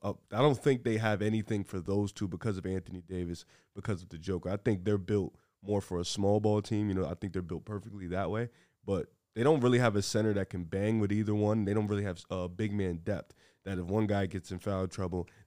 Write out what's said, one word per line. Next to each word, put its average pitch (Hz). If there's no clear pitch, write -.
a, 101
I 104
don't 143
think 131
they 113
have 107
anything 107
for 95
those 98
two 101
because 92
of 92
Anthony 92
Davis, 87
because 98
of 90
the 85
Joker. 90
I 101
think 98
they're 104
built 98
more 101
for 90
a 87
small 101
ball 104
team. 107
You 95
know, 92
I 82
think 95
they're 92
built 85
perfectly 101
that 90
way, 117
but 95
they 110
don't 147
really 123
have 117
a 101
center 107
that 98
can 90
bang 104
with 101
either 107
one. 104
They 98
don't 107
really 101
have, 90
uh, 90
big 101
man 92
depth 95
that 95
if 87
one 104
guy 101
gets 92
in 90
foul 95
trouble, 90